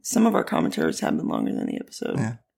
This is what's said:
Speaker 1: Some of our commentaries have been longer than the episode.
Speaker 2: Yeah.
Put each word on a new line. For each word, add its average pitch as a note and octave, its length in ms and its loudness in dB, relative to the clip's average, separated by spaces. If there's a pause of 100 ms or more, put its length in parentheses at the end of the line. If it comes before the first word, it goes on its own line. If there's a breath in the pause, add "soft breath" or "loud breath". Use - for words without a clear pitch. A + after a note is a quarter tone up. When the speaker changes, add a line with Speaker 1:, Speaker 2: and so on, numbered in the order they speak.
Speaker 1:
Some A3 240 2
of G#3+ 100 4
our - 80 2
commentaries - 560 0
have - 180 0
been - 100 -2
longer G#1+ 260 -2
than - 140 -2
the - 120 -4
episode. - 380 -6
Speaker 2:
Yeah. A2+ 160 -2 (240)